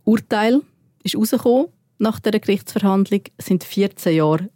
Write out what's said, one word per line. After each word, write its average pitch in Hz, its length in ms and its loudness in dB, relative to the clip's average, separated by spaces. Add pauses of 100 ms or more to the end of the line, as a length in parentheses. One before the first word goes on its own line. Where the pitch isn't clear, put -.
Urteil, 220 580 2 (420)
ist - 120 -6
rausgekommen. 247 520 2 (320)
Nach 214 200 -2
dieser 214 200 -2
Gerichtsverhandlung 196 800 0 (160)
sind - 260 -2
vierzehn 196 520 -2
Jahre, 160 400 0